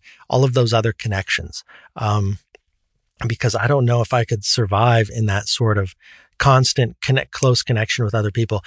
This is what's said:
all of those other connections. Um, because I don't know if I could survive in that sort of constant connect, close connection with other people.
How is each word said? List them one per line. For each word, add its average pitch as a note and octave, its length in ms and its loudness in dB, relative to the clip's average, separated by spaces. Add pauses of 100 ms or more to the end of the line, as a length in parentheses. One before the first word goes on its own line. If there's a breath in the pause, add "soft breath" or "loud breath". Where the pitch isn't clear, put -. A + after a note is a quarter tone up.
(280 loud breath)
all B2+ 160 2
of C3 120 0
those A#2 180 2
other A2+ 180 2
connections. - 720 -6 (320 loud breath)
Um, G#2 440 -2 (880)
because A2+ 260 -2
I A#2 140 -2
don't C#3 180 2
know A#2+ 160 2
if A2+ 100 -6
I A#2+ 140 0
could G#2+ 180 -4
survive A2+ 720 2
in A2+ 140 0
that G2 200 -2
sort G#2+ 300 0
of G2 160 -4 (440 soft breath)
constant C3 640 2
connect, C3+ 300 -2
close B2+ 320 2
connection A2 400 -2
with G#2 100 -2
other G#2+ 180 -2
people. G#2+ 360 -2